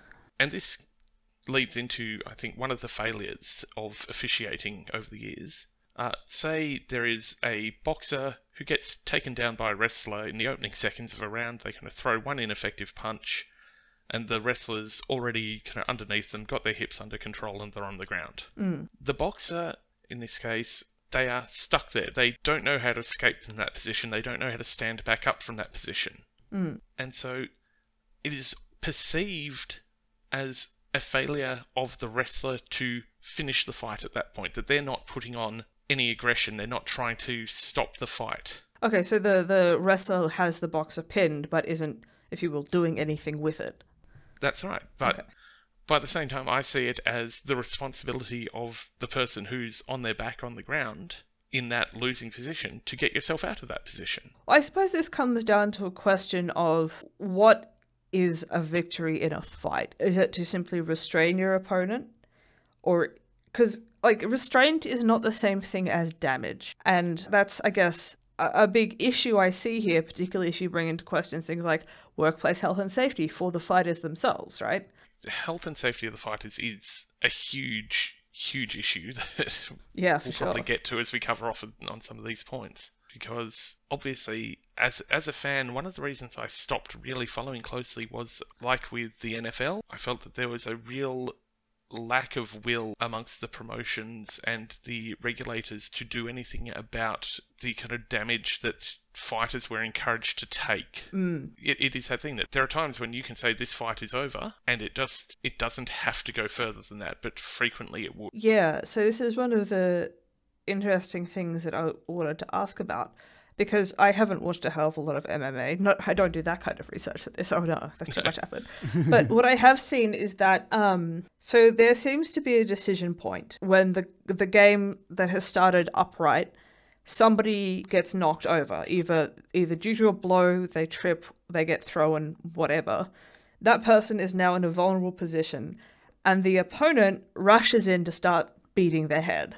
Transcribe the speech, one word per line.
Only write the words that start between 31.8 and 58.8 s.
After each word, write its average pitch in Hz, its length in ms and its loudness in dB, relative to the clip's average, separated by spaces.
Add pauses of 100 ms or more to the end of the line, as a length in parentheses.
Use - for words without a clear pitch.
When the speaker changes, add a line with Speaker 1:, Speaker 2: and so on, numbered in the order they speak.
Speaker 1:
the 123 100 -8
wrestler 127 480 -2
to 120 440 -6 (200)
finish - 440 -2
the - 80 -8
fight 107 300 -8
at - 100 -12
that - 200 -6
point, 92 220 -6
that - 120 -6
they're 143 140 2
not 135 260 -8
putting 123 280 -10
on 113 280 -6 (260)
any 127 220 2
aggression, 117 460 0
they're 104 100 -6
not 120 180 -6
trying 117 300 -2
to 117 320 -8
stop - 500 -2
the 123 100 -8
fight. - 540 -8 (220)
Speaker 2:
Okay, 220 180 4
so 196 160 2
the, 190 260 4
the 180 360 6
wrestler 185 500 2
has 170 300 0
the 170 80 -2
boxer 160 340 -4
pinned, 156 480 0
but 160 180 0
isn't, 156 360 -4 (280)
if 160 120 -8
you 170 80 0
will, 147 120 -4
doing 170 360 2
anything 151 400 -4
with 156 200 -2
it. - 240 -10 (580)
Speaker 1:
That's - 220 -2
right, 190 200 -6 (140)
but 123 220 0
Speaker 2:
Okay. - 80 -14 (600)
Speaker 1:
by 151 120 6
the 139 80 -8
same 156 220 -2
time, 131 200 -6
I 135 120 2
see 131 260 0
it 123 180 -4
as 117 360 -4
the 139 140 -2
responsibility 123 1000 -6
of 117 360 -10 (100)
the 123 80 -8
person 120 380 -2
who's 117 420 -6
on 127 140 -6
their 113 140 -2
back 113 280 -8
on 120 120 -10
the 107 80 -14
ground 131 540 -6 (340)
in 123 180 -2
that 120 260 -2
losing 120 360 -2
position 127 540 -8
to - 100 -8
get - 180 2
yourself 156 300 -2
out - 200 -6
of - 60 -10
that - 160 -8
position. - 460 -8 (160)
Speaker 2:
Well, 277 100 8
I 302 40 6
suppose 370 300 2
this 320 180 0
comes 247 340 0
down 208 300 4
to 202 120 -6
a 180 60 -4
question 185 600 0
of 160 520 0 (140)
what 208 580 6 (360)
is 175 380 2
a 175 100 0
victory 160 600 -2